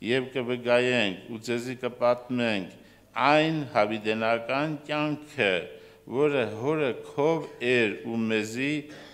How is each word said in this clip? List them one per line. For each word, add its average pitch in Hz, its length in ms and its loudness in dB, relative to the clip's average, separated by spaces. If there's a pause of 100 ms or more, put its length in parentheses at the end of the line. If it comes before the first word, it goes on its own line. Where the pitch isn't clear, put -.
և 127 260 0
կվգայենք 120 960 2
ու 113 140 -10
ձեզի 120 360 -4
կպատմենք 120 1040 0 (380)
այն 151 400 4 (100)
հավիտենական 113 1120 0
կյանքը, 147 720 -2 (520)
որը 139 460 2
հորը 131 500 -2
քով 151 480 -2 (100)
էր 120 420 2
ու 117 180 -4
մեզի 113 540 0 (420)